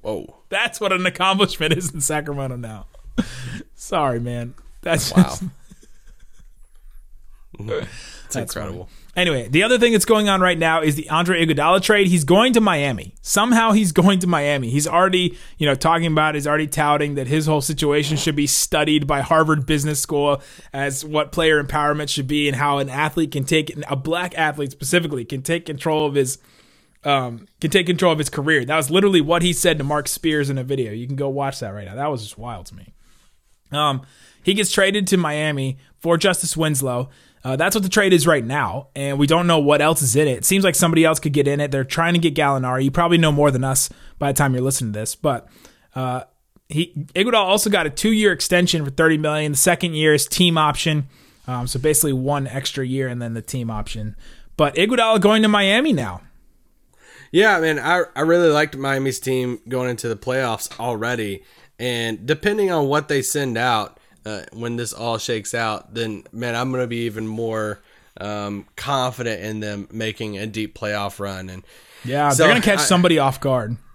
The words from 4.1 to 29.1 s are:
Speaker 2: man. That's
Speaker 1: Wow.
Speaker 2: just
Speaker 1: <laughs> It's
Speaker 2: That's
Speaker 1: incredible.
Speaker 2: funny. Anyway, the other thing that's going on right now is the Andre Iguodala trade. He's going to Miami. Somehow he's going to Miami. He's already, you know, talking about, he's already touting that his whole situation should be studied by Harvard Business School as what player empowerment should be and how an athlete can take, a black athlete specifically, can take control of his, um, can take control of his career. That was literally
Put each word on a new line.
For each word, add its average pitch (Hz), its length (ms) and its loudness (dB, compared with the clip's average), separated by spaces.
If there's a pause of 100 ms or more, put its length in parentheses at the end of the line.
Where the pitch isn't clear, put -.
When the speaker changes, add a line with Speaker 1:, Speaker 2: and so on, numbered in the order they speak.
Speaker 2:
man. 120 340 -8 (280)
That's - 340 -2
Speaker 1:
Wow. 185 80 6
Speaker 2:
just - 200 -2 (2250)
Speaker 1:
<laughs> - 20 -20
It's - 760 -10
Speaker 2:
That's - 200 -6
Speaker 1:
incredible. 95 300 -10
Speaker 2:
funny. - 100 -20 (200)
Anyway, 151 340 0
the 160 140 4
other 247 140 4
thing 233 140 4
that's 220 140 4
going 208 240 4
on 190 100 2
right 180 180 4
now 160 240 2
is 151 140 2
the 156 140 -8
Andre 165 360 2
Iguodala 160 360 2
trade. 202 260 4
He's 175 160 2
going 214 300 4
to 226 80 6
Miami. 143 600 0
Somehow 226 500 2
he's 202 200 4
going 185 280 4
to 185 80 0
Miami. 143 420 0
He's 147 180 0
already, 180 500 2 (200)
you 151 80 0
know, 139 100 2
talking 165 320 2
about, 156 280 2
he's 143 120 -4
already 151 200 0
touting 147 480 0
that 131 120 -4
his 151 200 0
whole 151 120 2
situation 147 580 0
should 147 180 0
be 143 120 0
studied 151 600 0
by 143 140 0
Harvard 156 440 2
Business 151 340 0
School 143 420 0 (300)
as 139 320 -6
what 151 300 -2
player 160 280 4
empowerment 147 480 -2
should 139 180 -4
be 147 200 0
and 135 80 0
how 143 220 0
an 139 100 -2
athlete 147 440 -2
can 139 120 -4
take, 156 320 -2 (140)
a 143 60 -2
black 170 420 -4
athlete 147 340 -2
specifically, 143 540 -2
can 131 160 -8
take 170 240 -4
control 156 400 -2
of 143 80 -2
his, 135 240 0 (680)
um, 127 440 -2 (120)
can 156 120 -2
take 180 160 2
control 175 260 2
of 151 60 -2
his 143 100 -4
career. 147 340 0
That 147 140 -2
was 139 140 -2
literally 190 300 4